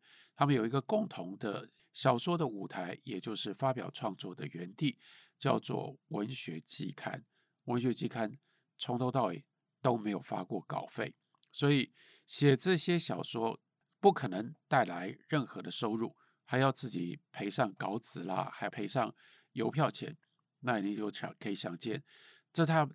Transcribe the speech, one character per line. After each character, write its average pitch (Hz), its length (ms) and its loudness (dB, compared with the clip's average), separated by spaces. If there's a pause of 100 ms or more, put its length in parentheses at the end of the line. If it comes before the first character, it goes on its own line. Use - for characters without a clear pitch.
(360)
他 143 100 4
们 143 80 6
有 113 120 4
一 113 40 0
个 139 100 2
共 214 280 0
同 92 320 -8
的 104 300 -6 (220)
小 127 240 4
说 170 220 0
的 160 100 0
舞 101 200 -6
台， 90 360 -8
也 104 160 -6
就 110 160 -6
是 101 180 -4
发 - 200 0
表 110 160 -6
创 101 260 -6
作 92 180 -10
的 - 140 -8
园 87 280 -10
地， 147 220 0 (420)
叫 120 200 2
做 120 380 -4 (120)
文 107 200 -2
学 156 320 -8
季 - 320 -6
刊。 - 320 -8 (400)
文 120 160 0
学 123 100 4
季 117 160 -2
刊 113 300 -2 (400)
从 120 220 -4
头 127 120 0
到 123 140 2
尾 - 180 -4 (380)
都 127 160 4
没 107 140 -2
有 95 100 -2
发 98 220 -4
过 95 180 -4
稿 - 240 -6
费， - 300 -8 (360)
所 143 200 4
以 139 200 4 (360)
写 143 280 6
这 180 220 4
些 175 220 2
小 87 240 -2
说 113 360 -2 (400)
不 196 140 8
可 - 140 -4
能 107 260 -6 (140)
带 127 180 6
来 90 320 -6 (100)
任 147 160 0
何 101 160 -10
的 87 120 -8
收 110 240 0
入， 113 200 -2 (300)
还 127 140 0
要 135 120 6
自 - 160 -6
己 87 320 -4 (120)
赔 101 180 -6
上 104 240 0
稿 101 240 -4
子 - 280 -8
啦， 92 280 -2
还 104 160 -4
赔 104 180 -4
上 117 260 0 (400)
邮 117 180 0
票 131 180 2
钱， - 260 -8 (440)
那 123 200 2
你 101 160 0
就 107 140 -2
想， - 300 -8
可 107 100 -6
以 98 60 -2
想 87 200 -6
见， 120 280 -4 (500)
这 170 100 4
他， 156 320 6